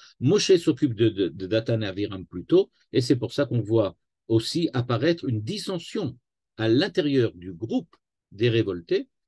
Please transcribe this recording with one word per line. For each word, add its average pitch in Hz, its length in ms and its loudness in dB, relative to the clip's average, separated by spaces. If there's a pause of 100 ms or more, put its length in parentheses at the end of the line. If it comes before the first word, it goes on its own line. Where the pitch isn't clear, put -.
(200)
Moshe 185 360 4
s'occupe 151 380 0
de, 110 140 4
de, 95 200 0
de 95 180 -10
Dathan 110 340 0
et 107 60 -4
Aviram 95 380 -6
plus 87 200 -12
tôt, 185 260 4 (220)
et 123 80 2
c'est 131 160 2
pour 110 160 -6
ça 147 140 -2
qu'on 123 140 -2
voit 104 360 0 (320)
aussi 127 440 0
apparaître 127 560 0
une 110 140 -2
dissension 180 760 -6 (400)
à 113 120 0
l'intérieur 139 680 2
du 90 180 -14
groupe 110 420 -6 (380)
des 117 160 0
révoltés, 110 600 -2 (200)